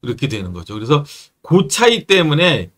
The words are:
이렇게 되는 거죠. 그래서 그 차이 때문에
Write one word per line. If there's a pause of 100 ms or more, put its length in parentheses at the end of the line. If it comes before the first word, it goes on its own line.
이렇게
되는
거죠.
그래서 (380)
그
차이
때문에